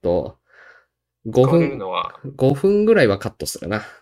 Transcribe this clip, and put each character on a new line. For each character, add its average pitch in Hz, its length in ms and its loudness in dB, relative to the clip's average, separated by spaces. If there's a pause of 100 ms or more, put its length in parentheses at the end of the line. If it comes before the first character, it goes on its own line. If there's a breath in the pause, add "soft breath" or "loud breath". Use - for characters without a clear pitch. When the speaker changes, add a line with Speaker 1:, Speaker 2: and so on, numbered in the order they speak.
Speaker 1:
と、 87 360 -2 (880 soft breath)
五 127 200 4
分、 - 40 2
Speaker 2:
使 165 60 2
わ 170 80 4
れ 151 60 -2
る - 80 -8
の 95 120 -10
は？ 87 240 -6 (220)
Speaker 1:
五 131 180 2
分 202 320 2
ぐ 226 80 4
ら 196 100 4
い 117 40 4
は 98 120 0
カ - 100 -10
ッ - 60 -12
ト - 100 -12
す - 140 -10
る - 80 -12
な。 104 160 -4 (180 loud breath)